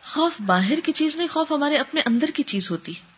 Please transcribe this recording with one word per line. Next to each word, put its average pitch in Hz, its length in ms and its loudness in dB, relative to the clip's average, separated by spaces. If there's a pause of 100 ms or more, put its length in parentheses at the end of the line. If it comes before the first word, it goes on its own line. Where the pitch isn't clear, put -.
خوف 330 420 -2
باہر 190 380 4
کی 320 80 0
چیز 311 240 0
نہیں، 339 120 -4
خوف 311 240 -2
ہمارے 294 260 2
اپنے 294 280 -2
اندر 240 260 2
کی - 120 -2
چیز - 280 -2
ہوتی 165 200 -6
ہے۔ - 260 -14